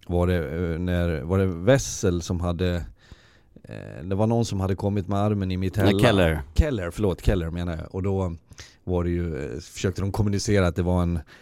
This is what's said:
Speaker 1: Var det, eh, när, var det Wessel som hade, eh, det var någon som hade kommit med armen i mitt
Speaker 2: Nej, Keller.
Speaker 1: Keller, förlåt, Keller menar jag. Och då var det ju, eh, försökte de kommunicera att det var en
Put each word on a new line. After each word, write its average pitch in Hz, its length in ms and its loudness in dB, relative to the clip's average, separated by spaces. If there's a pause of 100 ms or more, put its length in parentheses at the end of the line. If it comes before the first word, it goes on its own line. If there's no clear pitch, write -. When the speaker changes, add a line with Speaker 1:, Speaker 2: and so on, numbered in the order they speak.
Speaker 1:
Var 87 200 2
det, 90 100 2 (360)
eh, 80 60 -4
när, 87 420 -2
var 85 180 0
det 95 80 2
Wessel 92 760 0
som 87 180 -4
hade, 87 340 -2 (920)
eh, 52 400 -14
det 95 100 -6
var 104 120 2
någon 117 180 2
som 98 160 -2
hade 95 160 0
kommit 98 320 -2
med 98 100 0
armen 101 320 2
i 92 60 -2
mitt 92 200 -2
Speaker 2:
Nej, 98 240 4
Keller. 92 420 4 (120)
Speaker 1:
Keller, 117 360 4
förlåt, 95 360 0
Keller 87 240 2
menar 87 260 -4
jag. 80 180 -10
Och 95 80 -4
då 95 320 -2 (500)
var 90 200 0
det 87 60 0
ju, 78 440 -4
eh, 78 60 -8
försökte - 400 -4
de 95 120 -2
kommunicera 101 540 2
att 85 100 0
det 92 60 0
var 90 200 2
en 87 160 0 (240)